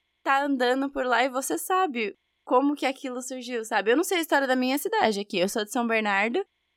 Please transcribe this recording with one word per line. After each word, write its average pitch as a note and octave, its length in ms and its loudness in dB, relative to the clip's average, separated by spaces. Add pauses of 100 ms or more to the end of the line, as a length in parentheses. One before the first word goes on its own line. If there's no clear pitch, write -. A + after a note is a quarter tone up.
(220)
tá C#4 220 2
andando C4+ 480 0
por C4+ 140 -4
lá B3 180 2
e - 60 0
você C4 280 -4
sabe D4+ 560 -2 (320)
como C#4+ 300 2
que D4 100 -4
aquilo B3+ 360 -4
surgiu, B3 420 -8
sabe? G#3+ 280 0
Eu B3 60 6
não E4+ 60 2
sei F#4+ 140 0
a E4 40 0
história C#4+ 240 2
da B3+ 100 2
minha B3+ 220 0
cidade C#4+ 420 0
aqui. G3+ 200 -4
Eu F3 80 4
sou G#3+ 160 -2
de G#3 80 -10
São A#3+ 160 -2
Bernardo, A3 560 0 (340)